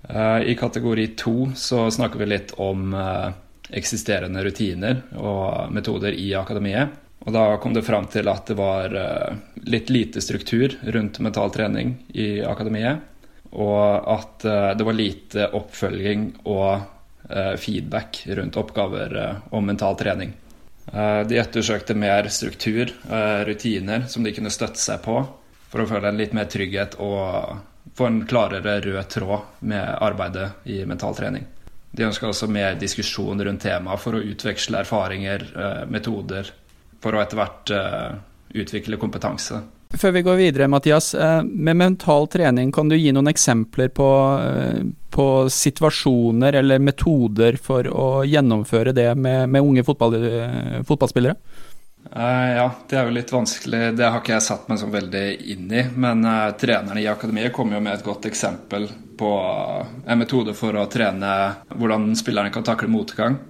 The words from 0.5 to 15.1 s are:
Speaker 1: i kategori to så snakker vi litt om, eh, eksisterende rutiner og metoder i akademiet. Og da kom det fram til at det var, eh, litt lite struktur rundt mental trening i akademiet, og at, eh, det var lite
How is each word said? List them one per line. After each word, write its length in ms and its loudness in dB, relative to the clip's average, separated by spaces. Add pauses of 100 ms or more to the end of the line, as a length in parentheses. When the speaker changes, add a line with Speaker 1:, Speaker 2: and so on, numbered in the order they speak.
Speaker 1:
i 40 2
kategori 520 0 (100)
to 380 0
så 340 0
snakker 300 -2
vi 60 0
litt 340 -2
om, 340 -2
eh, 380 -4 (400)
eksisterende 720 -4
rutiner 580 -2 (160)
og 540 -4
metoder 420 -4
i 200 -4
akademiet. 560 -2 (360)
Og 80 -4
da 240 4
kom 160 -4
det 100 0
fram 220 0
til 240 -2
at 160 -2
det 100 -4
var, 400 -2
eh, 400 -4 (300)
litt 240 -2
lite 320 0
struktur 560 -2 (160)
rundt 260 -2
mental 300 -2
trening 480 -2 (160)
i 320 -4
akademiet, 540 -2 (540)
og 540 2
at, 380 -4
eh, 300 2
det 100 0
var 80 2
lite 600 -2